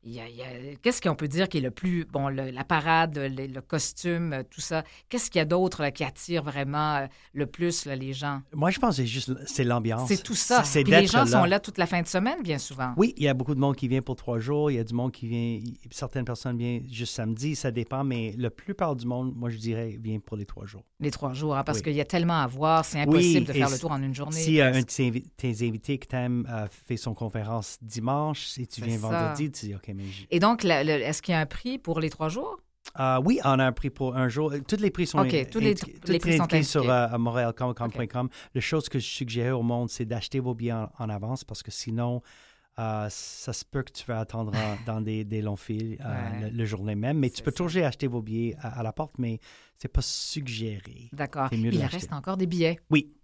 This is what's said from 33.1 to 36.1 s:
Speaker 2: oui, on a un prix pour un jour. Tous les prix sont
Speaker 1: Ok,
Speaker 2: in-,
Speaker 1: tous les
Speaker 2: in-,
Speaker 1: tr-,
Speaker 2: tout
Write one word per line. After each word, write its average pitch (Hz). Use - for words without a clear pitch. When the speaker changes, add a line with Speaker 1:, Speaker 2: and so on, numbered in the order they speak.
Speaker 2:
oui, 233
on 135
a 135
un 127
prix 135
pour 127
un 131
jour. 147
Tous 208
les 208
prix 175
sont 151
Speaker 1:
Ok, 143
Speaker 2:
in-, 143
Speaker 1:
tous -
les 220
Speaker 2:
in-, 196
Speaker 1:
tr-, -
Speaker 2:
tout 190